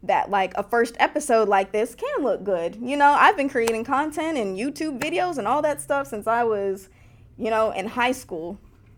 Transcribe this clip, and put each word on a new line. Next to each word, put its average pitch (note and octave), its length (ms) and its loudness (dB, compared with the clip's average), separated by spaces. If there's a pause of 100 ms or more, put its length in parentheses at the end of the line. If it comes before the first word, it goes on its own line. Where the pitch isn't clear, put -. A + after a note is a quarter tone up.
that, E3+ 260 2
like, F#3+ 280 0
a G3+ 60 -4
first A#3 360 0
episode A#3+ 480 2
like G3 240 2
this G#3+ 240 -2
can A#4+ 280 -4
look G3 200 -2
good. F3 320 -2
You B3 220 -4
know, C#4+ 140 6
I've C#4+ 260 6
been C#4 120 0
creating A3+ 360 -2
content D4+ 520 -2
and G3 200 -4
YouTube C#4 420 -6
videos E4+ 380 -2
and G#3 100 -4
all C#4 140 2
that D4+ 200 -2
stuff C#4 260 -2
since G#3+ 200 -6
I A#3 160 2
was, G3 460 -2 (480)
you A3 120 -4
know, A3 220 2
in F#3+ 160 -6
high B3 240 0
school. F3 480 -8 (380)